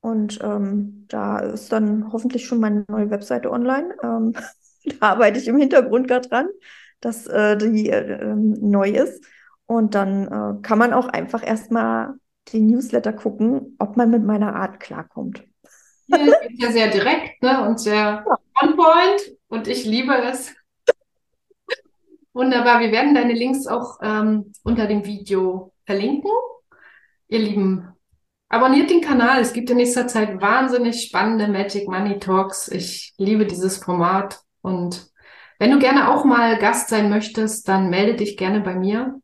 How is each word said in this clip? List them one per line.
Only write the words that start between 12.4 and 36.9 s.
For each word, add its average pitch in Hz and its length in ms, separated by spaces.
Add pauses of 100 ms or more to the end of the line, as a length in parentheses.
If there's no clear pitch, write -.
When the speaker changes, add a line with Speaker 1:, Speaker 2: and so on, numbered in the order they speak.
Speaker 1:
den 220 140
Newsletter 233 480
gucken, 226 640
ob 208 180
man 240 140
mit 233 140
meiner 208 300
Art 190 240
klarkommt. - 640 (640)
Speaker 2:
Ja, 349 100
das 294 320
ist - 100
ja 233 120
sehr 220 180
direkt, 247 500
ne, 254 280
und 226 100
sehr 214 480
Speaker 1:
Ja. - 120 (220)
Speaker 2:
on 311 140
point. 349 640 (100)
Und - 220
ich - 160
liebe 254 280
es. 254 400 (1800)
Wunderbar, 247 480
wir 226 100
werden 269 240
deine 240 180
Links 254 360
auch, 240 340
ähm, 214 500 (120)
unter 220 240
dem 208 160
Video 185 680 (140)
verlinken. 254 460 (960)
Ihr 226 100
Lieben, 196 540 (560)
abonniert 262 420
den 339 120
Kanal. 254 380
Es 220 120
gibt 240 180
in 240 60
nächster 240 320
Zeit 202 320
wahnsinnig 240 640
spannende 208 420
Magic 202 400
Money 196 320
Talks. 190 480
Ich - 500
liebe 208 300
dieses 180 320
Format. 175 600 (220)
Und 180 500 (480)
wenn 220 100
du 285 80
gerne 262 340
auch 285 120
mal 233 340
Gast 214 300
sein 208 200